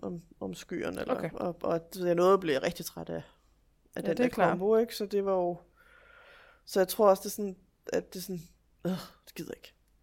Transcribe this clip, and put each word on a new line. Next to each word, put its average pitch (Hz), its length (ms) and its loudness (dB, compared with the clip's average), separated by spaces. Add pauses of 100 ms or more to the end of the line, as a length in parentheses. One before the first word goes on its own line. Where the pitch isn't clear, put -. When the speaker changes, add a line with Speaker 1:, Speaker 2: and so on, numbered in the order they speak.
Speaker 1:
om, 180 180 -8 (180)
om 190 140 -6
skyren, - 460 -6
eller, - 160 -2
Speaker 2:
Okay. - 180 -4
Speaker 1:
og, 175 300 -4
og - 120 0
at 165 240 -6
jeg 175 160 2
nåede 180 180 8
at 196 60 6
blive 160 200 0
rigtig 170 260 -2
træt 165 240 -12
af, 165 60 -6
af 165 60 -6 (720)
Speaker 2:
Ja, - 60 -6
Speaker 1:
den 170 40 -6
Speaker 2:
det 170 140 -2
er 247 40 2
Speaker 1:
der 254 60 4
Speaker 2:
klart. 185 200 2
Speaker 1:
kombo, 185 280 2
ikke? 226 180 0
Så 214 100 -6
det 196 200 -2
var 196 80 0
jo, 175 240 0 (1080)
så - 140 0
jeg 185 80 6
tror 208 220 4
også, 190 120 6
det - 80 -6
er - 40 -8
sådan, 196 220 -6 (380)
at 175 200 -2
det 190 60 -10
er 180 40 -10
sådan, 180 180 -8 (440)
øh, 175 60 -2 (340)
det - 100 -20
gider - 160 -12
jeg - 60 -12
ikke. - 160 -20 (300)